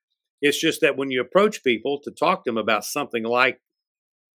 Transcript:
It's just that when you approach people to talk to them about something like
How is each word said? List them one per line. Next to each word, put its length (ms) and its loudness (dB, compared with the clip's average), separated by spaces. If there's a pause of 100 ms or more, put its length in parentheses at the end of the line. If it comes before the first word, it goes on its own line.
(420)
It's 180 2
just 200 -2
that 160 2
when 140 -4
you 100 -2
approach 440 2
people 380 -2
to 80 -14
talk 340 -2
to 60 -4
them 60 -2
about 280 0
something 400 -6
like 360 2 (760)